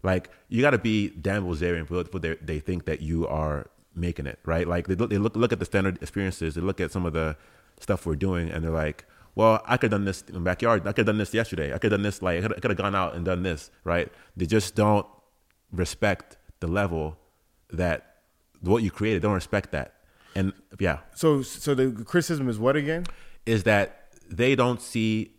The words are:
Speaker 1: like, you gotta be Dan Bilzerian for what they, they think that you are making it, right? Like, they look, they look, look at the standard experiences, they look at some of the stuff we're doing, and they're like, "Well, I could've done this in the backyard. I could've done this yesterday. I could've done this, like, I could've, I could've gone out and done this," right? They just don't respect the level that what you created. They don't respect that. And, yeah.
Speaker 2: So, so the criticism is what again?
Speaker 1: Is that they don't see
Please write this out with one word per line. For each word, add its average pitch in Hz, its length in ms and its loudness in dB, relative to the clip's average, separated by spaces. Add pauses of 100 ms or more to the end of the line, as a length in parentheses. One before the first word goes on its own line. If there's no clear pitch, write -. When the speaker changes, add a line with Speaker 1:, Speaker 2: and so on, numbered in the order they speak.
Speaker 1:
like, 92 280 0 (180)
you 117 140 2
gotta 135 160 6
be 107 300 2
Dan 98 360 -2
Bilzerian 85 420 -2
for 85 100 -4 (140)
what 92 120 -6
they, 80 140 -2
they 78 240 -6
think 90 260 -4
that 78 160 -4
you 82 240 -2
are 76 420 -2 (260)
making 85 320 -4
it, 65 180 -8
right? 82 240 0
Like, 87 180 -2
they 95 80 0
look, 110 160 0
they 101 80 2
look, 107 180 0
look 117 160 2
at 101 60 -2
the 87 80 -2
standard 95 360 0
experiences, 90 520 -4
they 82 80 -4
look 95 180 -2
at 82 120 -2
some 92 120 -2
of 82 80 -2
the 78 240 -2 (440)
stuff - 260 -2
we're 80 100 0
doing, 87 340 0
and 80 140 -4
they're 82 60 -2
like, 78 340 -2 (300)
"Well, 110 320 4
I 123 100 2
could've 117 140 2
done 101 160 0
this 95 220 -6
in - 60 -16
the 90 60 -6
backyard. 92 460 2
I 104 60 -4
could've 107 140 2
done 107 120 2
this 104 160 -4
yesterday. 85 400 -2
I - 40 -6
could've 110 120 2
done 101 120 2
this, 101 200 -4
like, 87 160 2
I 90 40 -2
could've, 110 140 -2
I - 40 -10
could've 107 180 0
gone 98 160 0
out 92 200 0
and 85 120 -6
done 90 160 0
this," 85 280 -4 (140)
right? 85 260 0 (260)
They 90 100 -2
just 101 280 2
don't 104 320 4 (680)
respect 92 640 -2 (240)
the 87 60 -6
level 82 520 -2 (520)
that 82 460 -2 (440)
what 101 220 4
you 98 80 2
created. 104 320 0
They - 60 2
don't 104 60 2
respect - 380 -2
that. 71 220 -4 (400)
And, 95 180 0 (260)
yeah. 82 200 0 (160)
Speaker 2:
So, 147 280 2
so - 320 -2
the 127 300 0
criticism 151 440 0
is 110 100 -2
what 127 180 2
again? 160 300 -2 (400)
Speaker 1:
Is 110 180 2
that 104 440 2 (200)
they 123 260 4
don't 123 260 2
see 110 580 -2